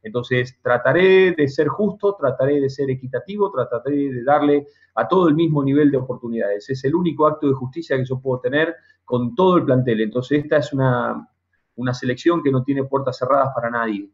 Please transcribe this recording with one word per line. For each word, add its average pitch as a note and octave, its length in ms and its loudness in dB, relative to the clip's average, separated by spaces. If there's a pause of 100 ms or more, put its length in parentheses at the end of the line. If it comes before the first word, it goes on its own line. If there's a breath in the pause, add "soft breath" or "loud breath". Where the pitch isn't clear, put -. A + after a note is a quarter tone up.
Entonces B2 600 -4
trataré F3+ 720 4
de D3+ 160 2
ser D3+ 180 0
justo, G3+ 500 -2
trataré C#3 440 0
de C3+ 80 0
ser C3+ 200 -4
equitativo, C3 600 -4
trataré C#3 640 -2
de A#2+ 100 -8
darle D3 440 2 (260 soft breath)
a A2+ 140 0
todo F3+ 200 4
el D3 80 4
mismo D#3 260 2
nivel C#3 300 4
de C3+ 60 0
oportunidades. A2+ 720 -6
Es C3+ 160 -6
el C#3 100 0
único D3+ 320 0
acto D3+ 200 0
de C#3 60 2
justicia C3 440 -6
que B2+ 80 -2
yo C3 160 -6
puedo C3 180 -4
tener D#3 360 -2 (280 soft breath)
con A#2+ 320 -4
todo F3+ 220 4
el C#3+ 80 2
plantel. B2+ 360 2
Entonces B2 400 -2
esta D3+ 160 0
es C#3+ 140 -2
una, B2 580 -2 (460)
una B2+ 180 -4
selección C3 480 -2
que C#3+ 100 0
no C3 120 0
tiene C#3 220 -2
puertas C3+ 320 -4
cerradas C3 360 2
para A#2 160 -4
nadie. A2 440 -4